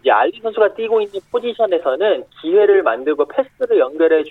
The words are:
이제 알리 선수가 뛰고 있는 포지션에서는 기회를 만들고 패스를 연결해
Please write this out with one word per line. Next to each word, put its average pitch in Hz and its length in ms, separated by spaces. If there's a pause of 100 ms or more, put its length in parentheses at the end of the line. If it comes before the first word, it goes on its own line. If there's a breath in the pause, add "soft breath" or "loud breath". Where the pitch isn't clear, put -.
이제 202 100
알리 - 300
선수가 214 340
뛰고 220 260
있는 202 180 (120)
포지션에서는 196 920 (160)
기회를 190 420
만들고 143 420
패스를 240 540
연결해 156 520